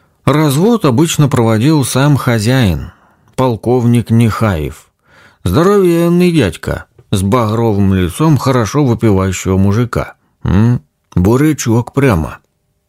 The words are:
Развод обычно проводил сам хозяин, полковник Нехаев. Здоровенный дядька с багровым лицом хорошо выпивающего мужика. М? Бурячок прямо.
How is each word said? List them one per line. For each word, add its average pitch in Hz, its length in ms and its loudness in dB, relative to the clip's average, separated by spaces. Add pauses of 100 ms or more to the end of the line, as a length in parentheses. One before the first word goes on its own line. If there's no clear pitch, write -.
(260)
Развод 156 600 0
обычно 147 440 2
проводил 120 540 2
сам 139 320 0
хозяин, 113 760 -2 (440)
полковник 120 760 0
Нехаев. 104 800 -2 (520)
Здоровенный 175 880 2
дядька 104 540 -2 (240)
с 95 140 -2
багровым 107 720 0
лицом 123 420 0
хорошо 131 480 -2
выпивающего 95 720 0
мужика. 101 560 -2 (300)
М? 113 400 0 (320)
Бурячок 120 760 0
прямо. 101 440 -2 (520)